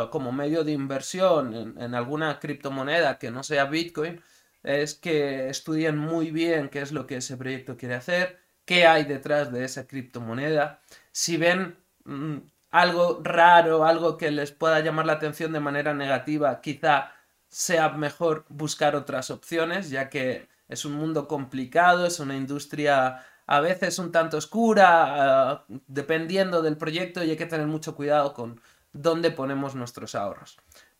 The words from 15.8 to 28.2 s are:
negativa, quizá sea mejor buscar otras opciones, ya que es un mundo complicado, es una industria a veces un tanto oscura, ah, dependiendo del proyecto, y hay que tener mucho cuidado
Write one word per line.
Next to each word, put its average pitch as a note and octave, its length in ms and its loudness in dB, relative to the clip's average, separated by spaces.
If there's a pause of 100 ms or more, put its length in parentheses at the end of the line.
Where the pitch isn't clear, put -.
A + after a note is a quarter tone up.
negativa, C#3 680 -2
quizá C#3+ 500 0 (380)
sea D#3+ 400 2
mejor D3+ 600 -2
buscar D3 460 0
otras C3 360 -6
opciones, E3 580 -4
ya C3+ 200 -4
que B2+ 380 -4 (200)
es - 180 -10
un D3 80 -6
mundo D3+ 340 -2
complicado, D3+ 800 2
es E3+ 140 -2
una C#3 160 -6
industria C#3 880 0 (240)
a C#3+ 140 2
veces F#3 360 -2
un F3 140 -6
tanto D#3+ 260 0
oscura, D3+ 1120 4
ah, D3+ 140 -8 (220)
dependiendo E3 720 0
del D#3 160 0
proyecto, F3 460 -4
y D#3+ 80 0
hay D#3 60 -2
que E3 80 -6
tener D#3+ 200 -2
mucho D#3 300 -4
cuidado D3 380 0